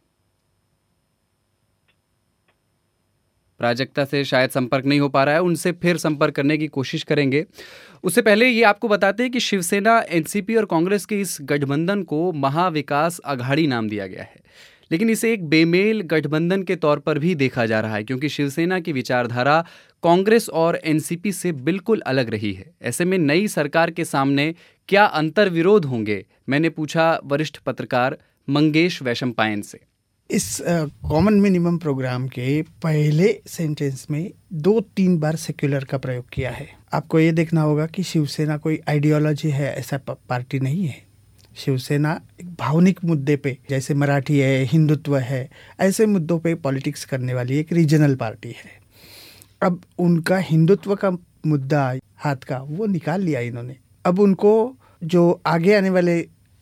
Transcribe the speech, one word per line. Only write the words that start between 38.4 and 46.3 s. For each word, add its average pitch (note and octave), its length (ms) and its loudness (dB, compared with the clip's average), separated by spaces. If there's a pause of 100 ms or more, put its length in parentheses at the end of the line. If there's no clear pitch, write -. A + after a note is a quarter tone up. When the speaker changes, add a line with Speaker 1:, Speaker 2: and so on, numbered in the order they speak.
Speaker 2:
कोई D#3 320 -4
आइडियोलॉजी D3+ 640 2
है, C#3 240 -2
ऐसा C#3 220 -6
प-, - 220 -8 (100)
party B2+ 320 -4
नहीं D3+ 260 -2
है। - 180 -8 (520)
शिवसेना D3 640 -2 (200)
एक F3+ 140 -16
भावनिक E3+ 500 2
मुद्दे D3 320 0
पे, C3 220 -6 (120)
जैसे C3+ 240 -2
मराठी C#3+ 440 2
है, C3+ 260 2
हिंदुत्व D3 520 2
है, B2+ 340 -4 (300)
ऐसे F#3+ 260 2
मुद्दों F3 320 0